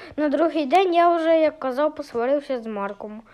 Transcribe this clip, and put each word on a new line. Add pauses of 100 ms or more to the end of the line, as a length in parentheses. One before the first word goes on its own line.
(180)
на
другий
день
я
вже,
як
казав,
посварився
з
Марком. (100)